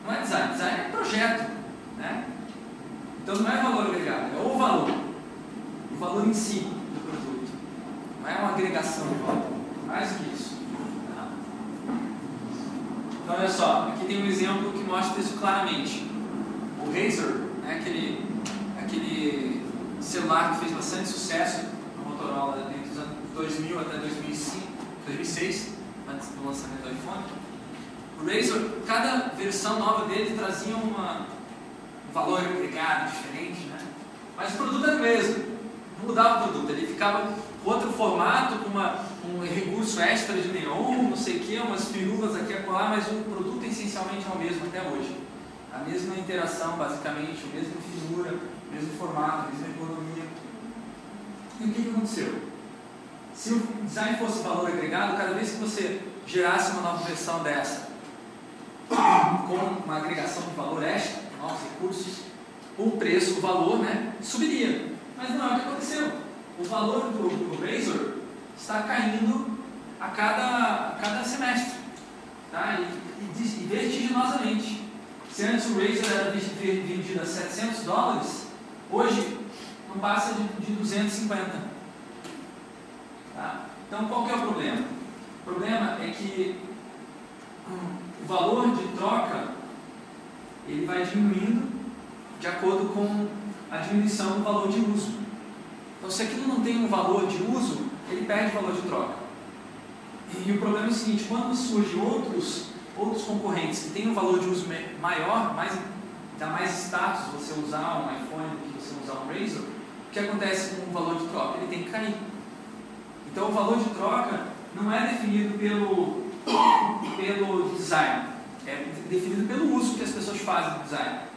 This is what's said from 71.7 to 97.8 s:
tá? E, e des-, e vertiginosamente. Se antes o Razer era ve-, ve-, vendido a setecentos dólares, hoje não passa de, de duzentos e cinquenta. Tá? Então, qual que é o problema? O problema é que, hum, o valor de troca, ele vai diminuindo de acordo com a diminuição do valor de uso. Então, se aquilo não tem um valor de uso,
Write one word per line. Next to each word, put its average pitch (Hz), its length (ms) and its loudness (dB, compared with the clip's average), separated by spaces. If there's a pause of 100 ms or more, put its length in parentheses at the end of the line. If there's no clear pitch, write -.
tá? - 280 0
E, 175 40 2 (380)
e 202 40 -6 (100)
des-, 220 260 -2
e 175 40 -4
vertiginosamente. 233 1200 2 (420)
Se 202 120 -2
antes 226 240 4
o - 60 2
Razer 202 380 4
era 196 200 4
ve-, 202 80 0
ve-, 190 420 0
vendido 180 400 -2
a 170 40 -2
setecentos 214 580 -2
dólares, - 640 2 (440)
hoje 208 480 4 (500)
não 196 100 -4
passa 208 340 2
de, 208 320 -2
de 208 80 -2
duzentos 202 400 2
e - 80 -2
cinquenta. - 540 -2 (1600)
Tá? - 300 -6 (200)
Então, 214 180 -2
qual 233 200 2
que 233 60 0
é 240 40 2
o 220 60 2
problema? - 400 2
O - 640 -8
problema 208 560 2
é - 80 -4
que, 190 500 -2 (1120)
hum, 180 260 -6 (280)
o - 40 -8
valor 214 480 6
de 190 80 0 (140)
troca, - 520 2 (1200)
ele 151 180 -2
vai 180 200 2
diminuindo 208 640 4 (720)
de 170 80 -4
acordo 190 460 2
com 208 340 2 (440)
a 160 60 -4
diminuição 202 640 4
do 208 40 2
valor 208 260 4
de 226 100 4
uso. - 400 2 (800)
Então, 185 140 -6
se - 120 0
aquilo 269 240 0
não 254 140 4
tem 226 220 4
um 208 40 4
valor 196 400 4
de - 160 0
uso, - 360 2 (300)